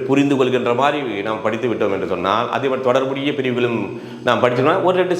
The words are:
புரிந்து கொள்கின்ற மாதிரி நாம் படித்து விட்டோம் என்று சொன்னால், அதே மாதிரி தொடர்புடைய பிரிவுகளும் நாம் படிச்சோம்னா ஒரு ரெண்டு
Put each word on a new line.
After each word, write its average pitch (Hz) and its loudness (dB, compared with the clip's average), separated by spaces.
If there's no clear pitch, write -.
புரிந்து 139 4
கொள்கின்ற 120 2
மாதிரி 139 0
நாம் 110 -2
படித்து 113 -2
விட்டோம் 104 0
என்று 95 -4
சொன்னால், 101 0
அதே 123 -2
மாதிரி 127 -2
தொடர்புடைய 135 0
பிரிவுகளும் 120 0
நாம் 117 -2
படிச்சோம்னா 127 2
ஒரு 180 2
ரெண்டு 180 0